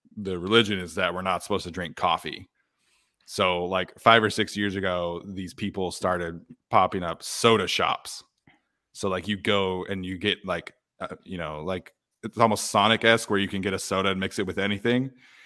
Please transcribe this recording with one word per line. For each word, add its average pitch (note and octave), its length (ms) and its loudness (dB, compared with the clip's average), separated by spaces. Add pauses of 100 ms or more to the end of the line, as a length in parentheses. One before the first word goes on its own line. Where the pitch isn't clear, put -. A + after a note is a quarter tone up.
(160)
the F#2+ 220 -6
religion, G2+ 400 4
is E2+ 160 -10
that F2+ 200 2
we're F#2 80 -6
not F#2 200 -2
supposed G2 220 -2
to F2+ 80 -8
drink E2 240 -8
coffee. E2+ 520 -2 (800)
So, F2+ 380 0
like, F#2 340 -4
five A2+ 240 8
or G#2+ 80 2
six - 260 -2
years G2+ 200 -2
ago, F2+ 500 -2
these F#2+ 280 -10
people F#2+ 360 -6
started F2 500 -4 (300)
popping F#2+ 320 4
up E2 220 -6
soda A2 420 4
shops. - 560 -2 (720)
So, - 160 -6
like, F#2 180 -4
you G#2 100 -2
go G2 540 0
and F#2+ 160 -6
you F#2 120 -6
get, G2 280 -2
like, F2 260 -6 (280)
uh, D#2+ 240 -10
you F#2 140 -10
know, D2+ 260 -8
like, F#2 280 -6 (300)
it's A2 160 -6
almost A2 320 2
Sonic-esque A2+ 600 4
where G#2 100 2
you G2 80 -2
can G2 120 -6
get F#2+ 140 -2
a F#2 40 -2
soda F#2+ 320 0
and F#2+ 100 -2
mix F#2+ 200 -4
it G2 60 -2
with G2+ 120 -6
anything. A#2 520 0 (360)